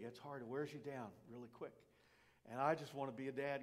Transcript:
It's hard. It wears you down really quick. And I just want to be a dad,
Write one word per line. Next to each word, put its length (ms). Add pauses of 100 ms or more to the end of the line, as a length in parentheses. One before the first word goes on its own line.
It's 140
hard. 240
It 60
wears 240
you 80
down 260 (260)
really 240
quick. 180 (760)
And 100
I 140
just 180
want 160
to 80
be 120
a 40
dad, 300